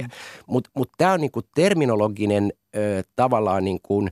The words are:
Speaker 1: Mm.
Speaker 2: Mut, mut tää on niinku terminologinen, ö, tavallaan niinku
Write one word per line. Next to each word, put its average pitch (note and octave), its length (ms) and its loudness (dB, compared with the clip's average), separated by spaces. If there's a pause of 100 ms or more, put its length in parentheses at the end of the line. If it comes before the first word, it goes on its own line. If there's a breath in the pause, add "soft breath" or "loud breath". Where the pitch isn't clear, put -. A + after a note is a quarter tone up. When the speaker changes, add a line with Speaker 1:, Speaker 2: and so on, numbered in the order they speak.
Speaker 1:
Mm. - 20 -20 (380 loud breath)
Speaker 2:
Mut, B2 280 -2
mut C3+ 220 -4
tää F3+ 160 2
on F3 80 -2
niinku B2+ 200 -4 (140)
terminologinen, G#2+ 960 2 (220)
ö, G#2 280 -2 (120)
tavallaan G#2+ 500 2
niinku G2 460 0